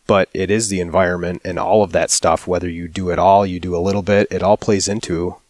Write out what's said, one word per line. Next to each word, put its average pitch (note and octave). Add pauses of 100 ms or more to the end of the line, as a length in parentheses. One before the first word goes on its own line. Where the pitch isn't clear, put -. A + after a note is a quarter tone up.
but G2
it F#2
is A2
the G2
environment F2
and F2+
all G#2
of F2
that E2
stuff, -
whether F2+
you E2+
do F2+
it E2+
all, G2
you F#2
do F2
a -
little G2
bit, G2+
it F2+
all G2+
plays G2+
into F2+ (140)